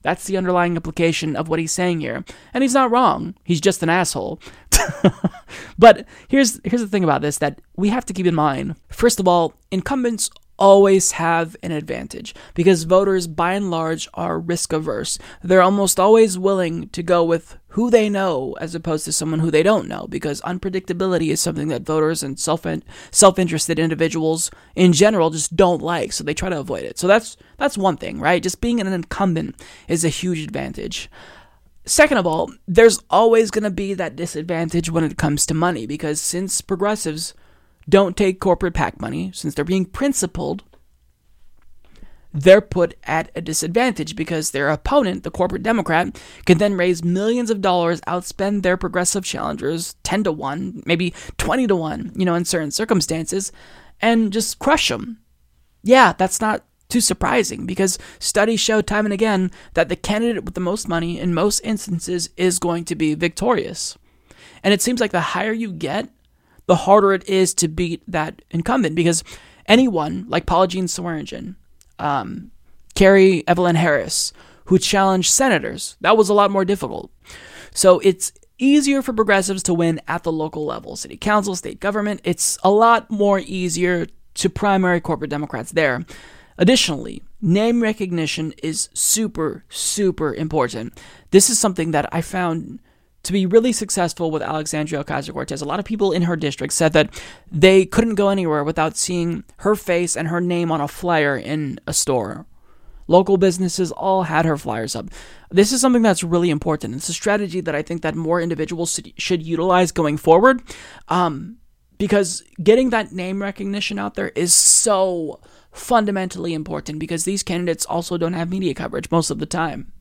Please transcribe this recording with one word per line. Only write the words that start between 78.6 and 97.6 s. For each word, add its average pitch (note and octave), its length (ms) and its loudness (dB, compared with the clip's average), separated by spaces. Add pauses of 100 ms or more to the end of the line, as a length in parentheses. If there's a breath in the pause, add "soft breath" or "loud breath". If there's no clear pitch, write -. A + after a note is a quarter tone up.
for B3+ 120 -6
progressives G3 500 2
to F3+ 100 0
win E3 340 0
at E3+ 160 -6
the E3 80 -2
local D#3 340 -6
level, - 300 -8
city - 220 -14
council, G3+ 380 0
state - 240 -10
government. G#3 440 -4
It's - 400 -2
a F#3+ 80 6
lot A3+ 400 4
more G3+ 280 2
easier F3 680 -2 (280)
to F#3 140 0
primary F#3 520 0
corporate D3+ 300 -6
Democrats C#3+ 400 -8
there. D3+ 340 0 (520 loud breath)
Additionally, E3 640 2 (180)
name A3 400 2
recognition F3 800 -4
is D#3 320 -6
super, - 760 -2
super F3 640 -2
important. C#3 640 -4 (340 loud breath)
This G3 180 6
is A3+ 80 -2
something E3+ 340 -2
that D3 220 0
I D#3+ 80 -2
found E3 580 -6 (440)
to - 80 -8
be F#3+ 140 2
really A3+ 260 4
successful F3 580 -4
with D#3 120 -4
Alexandria D#3 600 -4
Ocasio-Cortez. C#3 600 -8
A C#3+ 40 -8
lot D3+ 140 -4
of G3 60 -8
people G3+ 260 0
in F3 120 0
her E3+ 120 0
district D3 380 -4
said D#3 200 2
that - 280 2 (280 loud breath)
they F#3+ 360 6